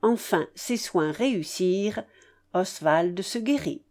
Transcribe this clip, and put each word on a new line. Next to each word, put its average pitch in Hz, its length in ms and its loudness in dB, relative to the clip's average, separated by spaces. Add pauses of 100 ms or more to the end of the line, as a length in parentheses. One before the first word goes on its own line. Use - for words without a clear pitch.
Enfin, 214 540 0
ses - 220 -4
soins 156 340 0
réussirent, 202 920 0 (500)
Oswald 175 680 2
se - 160 -4
guérit. 233 540 -2